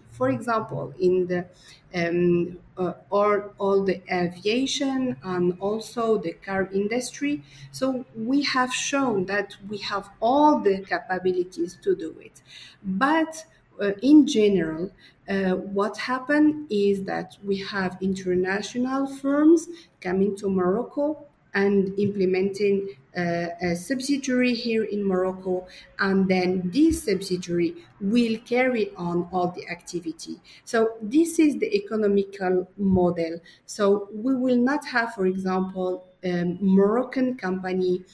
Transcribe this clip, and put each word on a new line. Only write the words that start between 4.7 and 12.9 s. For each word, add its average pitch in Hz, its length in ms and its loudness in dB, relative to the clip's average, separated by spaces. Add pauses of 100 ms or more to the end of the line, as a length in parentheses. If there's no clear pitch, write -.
and 180 360 0
also 220 580 -2
the 165 160 -4
car 190 400 -4
industry. 247 720 -2 (280)
So 262 340 -4 (100)
we 254 280 0
have 247 300 -2
shown 240 540 -2
that 202 280 -4 (140)
we 208 100 -8
have 196 300 -8 (100)
all 277 400 4
the 196 220 2
capabilities 180 1000 -2
to 190 120 2
do 165 240 -10
it. - 220 -20 (420)
But, 285 640 0 (340)